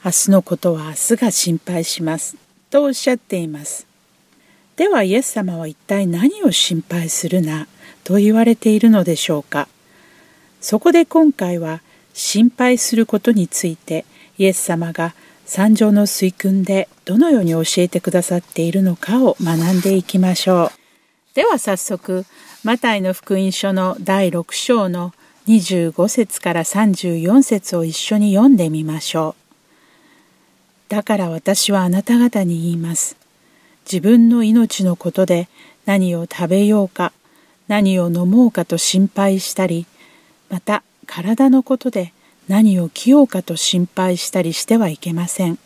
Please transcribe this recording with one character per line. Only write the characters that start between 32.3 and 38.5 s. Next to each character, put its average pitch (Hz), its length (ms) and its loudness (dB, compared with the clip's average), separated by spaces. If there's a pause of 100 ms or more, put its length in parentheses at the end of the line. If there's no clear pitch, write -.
に 170 200 -2
言 170 80 -2
い 170 60 -2
ま 165 180 -6
す。 - 200 -6 (680)
自 185 160 -4
分 233 280 6
の 233 140 2
命 220 400 2
の 180 120 0
こ 170 160 -6
と 190 160 0
で 175 200 0 (380)
何 190 300 0
を 170 100 -6
食 175 220 -8
べ 190 180 2
よ 208 200 2
う 180 40 -8
か、 - 240 -6 (540)
何 196 320 2
を 175 80 0
飲 175 220 -2
も 240 160 6
う 226 60 2